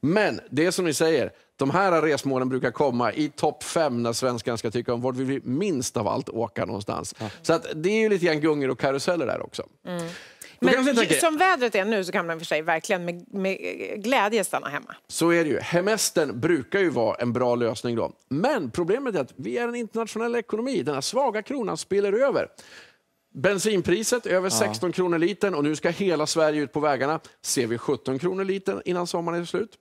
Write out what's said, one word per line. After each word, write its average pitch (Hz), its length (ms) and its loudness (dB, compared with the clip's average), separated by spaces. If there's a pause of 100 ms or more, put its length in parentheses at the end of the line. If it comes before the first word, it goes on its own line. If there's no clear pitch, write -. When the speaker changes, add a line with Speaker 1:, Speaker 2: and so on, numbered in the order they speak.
Speaker 1:
Men 170 400 2 (100)
det 147 160 2
är 185 40 4
som 180 140 -2
ni 160 100 0
säger, 156 360 2 (260)
de 135 140 0
här 175 320 4
resmålen 135 460 0
brukar 131 220 -2
komma 120 420 2
i 151 160 0
topp - 360 -2
fem 131 380 2
när 117 100 0
svenskarna 120 440 0
ska 110 140 -4
tycka 123 240 -2
om 120 60 -4
vart 127 160 -2
vi 135 80 -2
vill 135 200 -2
minst 143 520 -2
av 107 120 0
allt 113 200 -2
åka 113 360 -4
någonstans. 98 540 -6
Speaker 2:
Ja. 113 80 -8 (160)
Speaker 1:
Så - 100 2
att 165 220 0
det 156 140 -2
är 214 120 2
ju 220 80 4
lite 190 180 2
grann 156 140 2
gungor 147 300 2
och 131 80 -4
karuseller 139 480 0
där - 160 -4
också. - 200 -10 (240)
Speaker 3:
Mm. 180 120 -6
Speaker 1:
Då 165 80 -6 (540)
Speaker 3:
Men 247 140 6
Speaker 1:
kanske 262 180 4
ni 233 80 4
Speaker 3:
ju-, 214 60 4
Speaker 1:
tänker 160 200 4
Speaker 3:
som 320 100 2
vädret 320 380 4
är 190 100 2
nu 208 200 0
så 170 80 -8
kan 180 140 0
man 165 120 -4
för 165 80 -12
sig 156 160 0
verkligen 170 420 0
med, 175 300 -8
med 190 240 -2 (380)
glädje 214 480 2
stanna - 240 -4
hemma. - 260 -10 (140)
Speaker 1:
Så 165 240 2
är 170 120 4
det 151 60 0
ju. 113 100 0
Hemestern 175 800 0
brukar 165 400 0
ju 180 100 2
vara 117 260 0
en 120 160 -2
bra 123 220 2
lösning 120 420 -2
då. 95 160 -2 (160)
Men 180 420 0
problemet 208 440 -2
är 165 60 0
att 131 160 -6
vi 226 220 -6
är 240 100 -2
en 240 60 -6
internationell 226 600 -4
ekonomi. 226 460 -2
Den 143 120 -2
här 135 60 -2
svaga 214 420 -2
kronan 202 340 -4
spiller 202 360 0
över. 214 360 2 (840)
Bensinpriset 208 920 2
över 185 200 2
Speaker 2:
Ja. 190 40 0
Speaker 1:
sexton 208 420 0
kronor 180 260 2
litern 185 360 2
och 147 100 2
nu 151 120 0
ska 170 140 0
hela 165 360 2
Sverige 151 360 2
ut 143 100 -4
på 151 80 -2
vägarna. 143 400 2 (220)
Ser - 240 0
vi 117 120 -2
sjutton 131 400 -2
kronor 185 260 -2
litern 196 400 -4
innan 175 220 -2
sommaren 170 340 -2
är 175 40 -6
slut? 190 260 -4 (100)